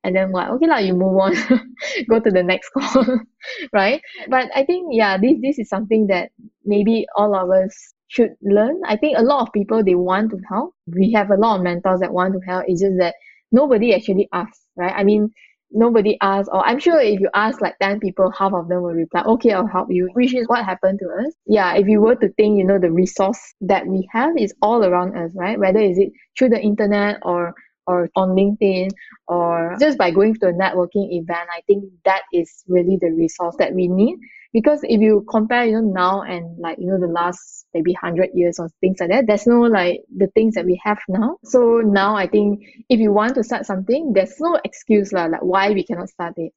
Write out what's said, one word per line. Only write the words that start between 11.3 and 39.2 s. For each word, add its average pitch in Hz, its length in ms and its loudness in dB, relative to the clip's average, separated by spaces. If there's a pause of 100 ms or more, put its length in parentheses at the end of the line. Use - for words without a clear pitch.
a 196 60 4
lot 214 200 2
of 180 80 -2
mentors 180 360 -2
that 175 120 -2
want 180 220 -2
to 185 120 -6
help. 180 220 -6
It's 180 140 0
just 190 180 0
that 170 160 -2 (340)
nobody 240 440 4
actually 202 380 -2
asks, 180 280 -8 (160)
right? 180 200 -4
I 202 60 -2
mean, 214 300 2 (400)
nobody 220 500 2
asks, 196 300 0
or 190 120 0
I'm 240 140 0
sure 330 220 4
if 208 180 2
you 196 160 0
ask, 220 260 0
like, 185 200 -4
ten 196 180 -2
people, 190 320 0
half 196 240 -2
of 170 140 -4
them 180 140 -2
will 170 120 -6
reply, 170 280 -2
"Okay, 226 280 2
I'll 190 160 0
help 185 240 -4
you," 180 220 0
which 247 200 0
is 240 140 -2
what 233 180 0
happened 190 360 -2
to 185 60 -8
us. 240 280 -8 (100)
Yeah, 196 300 0
if 202 140 2
you 214 120 4
were 226 140 4
to 226 200 0
think, 214 240 4
you 185 60 2
know, 196 140 2
the 175 140 2
resource 190 480 0 (220)
that 190 220 0
we 190 280 -4
have 285 260 0
is 208 240 -2
all 220 220 2
around 180 340 0
us, 165 160 -8
right? 196 240 -6
Whether 196 220 2
is 190 180 2
it 196 140 0 (260)
through 254 120 4
the 226 100 2
internet 208 640 0
or, 175 300 -4 (360)
or 175 260 0
on 190 160 2
LinkedIn 190 600 0 (360)
or 170 540 -2
just 285 180 2
by 180 140 2
going 208 240 2
to 202 100 0
a 180 60 2
networking 185 580 -2
event, 170 420 -6
I 170 140 -12
think 202 180 2 (200)
that 190 180 0 (100)
is - 360 -4
really 180 320 2
the 170 100 0
resource 165 480 -4
that - 160 0
we 185 140 0
need. 208 300 0 (340)
Because 233 320 2
if 214 180 2
you 214 260 4
compare, 233 380 0
you 226 160 0
know, 208 100 0
now 185 300 0
and, 170 360 -10
like, 170 200 -8
you 180 80 -8
know, 190 120 0
the 175 140 -2
last 175 600 -6
maybe 175 180 -2
hundred 180 400 -2
years 175 260 -2
or 170 120 -10 (100)
things 185 200 0
like 170 100 -4
that, 233 160 2